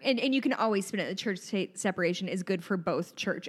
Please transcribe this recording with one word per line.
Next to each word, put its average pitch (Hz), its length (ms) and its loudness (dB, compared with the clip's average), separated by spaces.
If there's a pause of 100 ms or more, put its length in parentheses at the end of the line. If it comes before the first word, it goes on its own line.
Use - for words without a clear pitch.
and, 262 180 2
and 262 140 2
you 269 60 4
can 262 140 2
always 208 320 2
spin 202 140 -2
it, 139 80 0
the 180 60 -2
church-state 190 640 -2
separation 180 500 0
is 185 140 -2
good 180 220 0
for 196 120 0
both 170 400 -2
church 190 320 -4